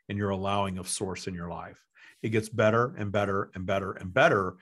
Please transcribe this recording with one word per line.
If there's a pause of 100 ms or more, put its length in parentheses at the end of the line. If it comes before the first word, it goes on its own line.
and
your
allowing
of
source
in
your
life. (380)
It
gets
better
and
better
and
better
and
better,